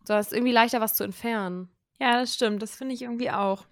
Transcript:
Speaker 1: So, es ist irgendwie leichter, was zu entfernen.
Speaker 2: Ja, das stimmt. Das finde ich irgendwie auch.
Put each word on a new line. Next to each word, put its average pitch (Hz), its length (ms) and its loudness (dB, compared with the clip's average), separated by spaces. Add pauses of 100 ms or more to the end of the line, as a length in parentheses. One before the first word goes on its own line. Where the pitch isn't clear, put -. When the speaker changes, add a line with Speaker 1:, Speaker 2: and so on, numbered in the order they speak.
Speaker 1:
So, 208 100 2
es 208 120 2
ist - 60 -10
irgendwie 247 180 2
leichter, 233 300 4
was 220 140 -2
zu 202 100 -4
entfernen. 190 640 -4 (280)
Speaker 2:
Ja, 247 220 4
das 254 140 -2
stimmt. 214 280 0
Das 220 140 -10
finde 262 180 -6
ich 247 100 -8
irgendwie 240 280 -4
auch. 196 400 0